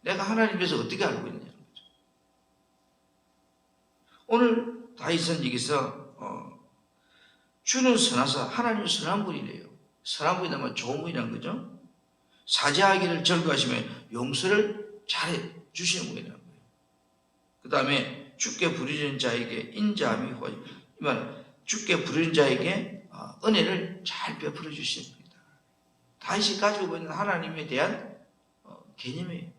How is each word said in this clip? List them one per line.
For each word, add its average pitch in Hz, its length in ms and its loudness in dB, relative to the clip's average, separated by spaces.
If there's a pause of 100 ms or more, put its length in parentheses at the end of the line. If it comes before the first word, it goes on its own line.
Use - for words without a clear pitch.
내가 190 240 0
하나님에 220 340 4
대해서 - 180 2
어떻게 185 280 -2
알고 - 220 -2
있느냐는 - 260 -12
거죠. - 320 -20 (2500)
오늘 233 680 4
다윗은 165 480 0
여기서, 127 720 -2
어, - 520 -12 (920)
"주는 254 340 6
선하사", 135 520 4
하나님은 220 400 0
선한 190 360 0
분이래요. - 460 -8 (320)
선한 175 360 0
분이라면 143 360 -4
좋은 139 280 -4
분이란 123 280 -4
거죠. 147 480 -8 (680)
"사죄하기를 180 760 4
즐거워하시며", 143 540 2 (360)
용서를 180 920 0
잘해 170 480 -2 (180)
주시는 175 360 -2
분이라는 - 280 -12
거예요. - 240 -20 (1000)
그 123 60 -18
다음에 139 680 0
"주께 - 380 0
부르짖는 143 460 -4
자에게 120 540 -2
인자함이 160 600 0
구하시-", - 220 -8
이 - 480 -14
말은 - 400 -2 (200)
주께 - 380 0
부르짖는 160 320 0
자에게, 147 760 2
어, - 340 -14
은혜를 190 600 2
잘 - 340 -6
베풀어 156 320 -8
주시는 - 460 -8
분이다. - 200 -20 (840)
다윗이 196 400 0
가지고 202 380 2
있는 160 160 -8
하나님에 165 560 -2
대한, - 500 -2 (460)
어, - 180 -20 (140)
개념이에요. 165 640 -10